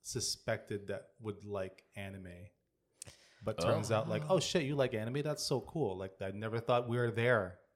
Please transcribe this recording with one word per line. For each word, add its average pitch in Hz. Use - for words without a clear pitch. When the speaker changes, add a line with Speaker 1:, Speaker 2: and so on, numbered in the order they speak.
Speaker 1:
suspected -
that 98
would 101
like 98
anime? 98
But 110
turns 107
Speaker 2:
Oh. 110
Speaker 1:
out, 113
like, 110
"Oh, 185
shit, -
you 139
like 127
anime? 117
That's 147
so 131
cool. 110
Like, 95
I 95
never 110
thought 123
we 117
were 120
there." 110